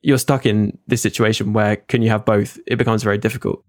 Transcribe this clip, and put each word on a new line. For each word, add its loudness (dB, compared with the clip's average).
you're 2
stuck 0
in 0
this 0
situation 0
where 2
can -2
you 2
have 0
both? 0
It -2
becomes 0
very 0
difficult. -4